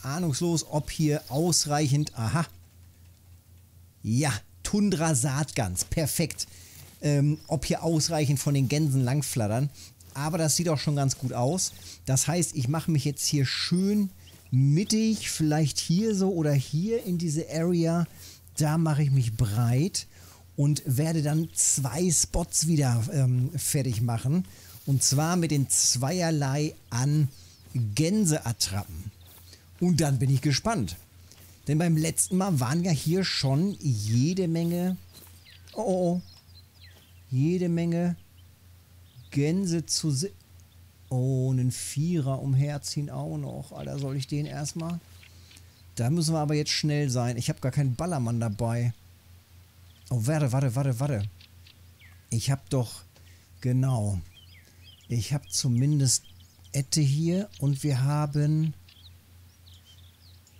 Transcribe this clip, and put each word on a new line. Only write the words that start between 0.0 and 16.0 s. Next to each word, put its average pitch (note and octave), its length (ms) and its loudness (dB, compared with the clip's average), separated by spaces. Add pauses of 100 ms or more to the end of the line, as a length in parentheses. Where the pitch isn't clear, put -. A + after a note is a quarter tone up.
ahnungslos, E3 640 -2
ob D3+ 220 -2
hier D3 380 0
ausreichend... D3+ 880 0
Aha. A#2 300 0 (1600)
Ja, B2+ 280 0 (300)
Tundra-Saatgans, D3 1200 0
perfekt. - 600 -4 (560)
Ähm, D3 460 2
ob D#3 180 -2
hier - 160 -2
ausreichend D#3 580 2
von C#3+ 140 0
den C3+ 160 2
Gänsen C#3+ 340 2
langflattern. B2 680 0 (420)
Aber D#3 240 -4
das D#3+ 180 2
sieht E3+ 140 0
auch D3+ 80 2
schon D3 180 -2
ganz C3+ 220 0
gut B2+ 160 -6
aus. C#3 400 0 (320)
Das C3 220 0
heißt, E3 280 -2
ich A#2 120 -2
mache D#3 240 -2
mich D3+ 120 2
jetzt C#3+ 220 -4
hier C#3 220 2
schön G3 640 0 (400)
mittig, G#3 800 2
vielleicht D3+ 480 0
hier G#3 340 2